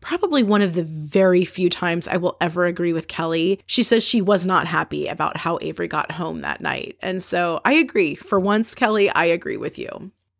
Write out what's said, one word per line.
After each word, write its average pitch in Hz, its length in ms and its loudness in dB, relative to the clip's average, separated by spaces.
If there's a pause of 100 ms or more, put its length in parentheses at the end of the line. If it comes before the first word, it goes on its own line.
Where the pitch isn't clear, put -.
probably 339 400 2
one 208 180 4
of 180 140 2
the 175 80 0
very 180 640 2
few 180 240 0
times 170 380 -2
I - 100 -2
will 175 240 -2
ever 175 240 0
agree 175 280 -2
with 160 140 -4
Kelly. 165 580 -2
She - 160 2
says 226 220 4
she 233 180 2
was 185 240 4
not 180 220 2
happy 156 400 -2
about 160 300 -4
how 165 240 -2
Avery 165 260 -6
got 156 240 -4
home 160 300 -6
that - 200 -6
night. - 400 -6
And 185 220 -4
so 175 400 -2
I 254 100 2
agree. 214 400 2
For - 260 -2
once, 208 360 2
Kelly, 214 340 2
I 165 160 2
agree 170 320 -2
with 120 220 -8
you. - 320 -12 (280)